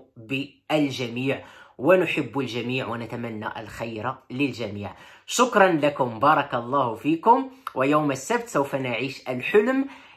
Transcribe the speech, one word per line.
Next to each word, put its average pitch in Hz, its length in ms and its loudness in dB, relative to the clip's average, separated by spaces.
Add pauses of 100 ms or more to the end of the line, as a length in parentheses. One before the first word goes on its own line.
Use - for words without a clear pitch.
(180)
بالجميع 131 1300 -4 (340)
ونحب 139 600 2
الجميع 120 480 -4
ونتمنى 113 720 -8
الخير 113 560 -8 (160)
للجميع. 110 600 -6 (340)
شكرا 220 420 4
لكم، 143 520 0
بارك 147 340 4
الله 123 420 0
فيكم، 226 540 2 (260)
ويوم 147 360 2
السبت 233 360 -2
سوف 139 280 -2
نعيش 131 540 -4
الحلم 220 560 2 (320)